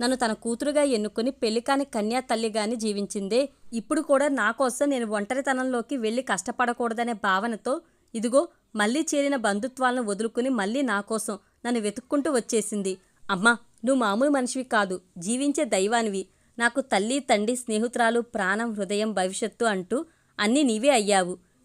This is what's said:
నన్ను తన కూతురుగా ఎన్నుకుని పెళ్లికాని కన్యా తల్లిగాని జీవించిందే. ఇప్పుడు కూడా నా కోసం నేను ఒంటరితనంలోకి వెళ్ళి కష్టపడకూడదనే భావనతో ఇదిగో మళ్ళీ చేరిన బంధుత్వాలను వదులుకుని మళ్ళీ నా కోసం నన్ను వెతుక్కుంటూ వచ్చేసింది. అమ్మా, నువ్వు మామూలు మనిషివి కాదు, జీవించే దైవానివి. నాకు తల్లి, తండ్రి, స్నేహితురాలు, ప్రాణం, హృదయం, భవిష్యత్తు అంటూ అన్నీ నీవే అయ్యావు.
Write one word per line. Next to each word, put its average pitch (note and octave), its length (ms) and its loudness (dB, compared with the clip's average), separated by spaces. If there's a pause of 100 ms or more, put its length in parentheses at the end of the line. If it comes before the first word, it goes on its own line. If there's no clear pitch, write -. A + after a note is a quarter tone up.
నన్ను B3+ 160 0
తన A#3 160 0
కూతురుగా C4+ 500 0
ఎన్నుకుని A3+ 480 0
పెళ్లికాని A#3 540 0
కన్యా A3+ 360 -2
తల్లిగాని A3+ 560 -2
జీవించిందే. G#3 720 -2 (240)
ఇప్పుడు C4 280 -2
కూడా C#4+ 280 4
నా A#3 220 0
కోసం C4+ 400 0
నేను B3 160 0
ఒంటరితనంలోకి B3+ 880 -2
వెళ్ళి A3+ 260 -2
కష్టపడకూడదనే A#3+ 880 -2
భావనతో G#3+ 680 -2 (340)
ఇదిగో A#3+ 340 2 (280)
మళ్ళీ A#3 380 2
చేరిన C#4 220 2
బంధుత్వాలను B3 640 0
వదులుకుని A3+ 460 -2
మళ్ళీ A#3 340 0
నా G#3 180 0
కోసం G#3 380 -6 (280)
నన్ను A#3+ 140 0
వెతుక్కుంటూ B3+ 520 -2
వచ్చేసింది. G#3 640 -2 (320)
అమ్మా, G3 200 2 (340)
నువ్వు C4 160 4
మామూలు A3+ 300 2
మనిషివి B3+ 340 0
కాదు, G3+ 360 0 (180)
జీవించే C4+ 460 0
దైవానివి. G#3 600 0 (320)
నాకు A#3 220 0
తల్లి, A#3+ 380 0
తండ్రి, A#3 380 0
స్నేహితురాలు, A#3 640 0
ప్రాణం, A3 520 -2
హృదయం, G#3 400 -2
భవిష్యత్తు F#3+ 520 -2
అంటూ A3 400 -2 (360)
అన్నీ A#3 220 4
నీవే A#3 260 2
అయ్యావు. G3 500 4 (260)